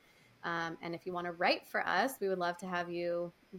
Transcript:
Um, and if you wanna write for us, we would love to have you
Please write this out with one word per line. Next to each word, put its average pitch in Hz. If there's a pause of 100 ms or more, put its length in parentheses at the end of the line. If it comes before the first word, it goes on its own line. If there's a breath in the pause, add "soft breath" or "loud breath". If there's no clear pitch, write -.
(460 soft breath)
Um, 165
and 170
if -
you 185
wanna 175
write 180
for 170
us, 190
we 196
would 185
love 175
to 190
have 175
you 175 (260)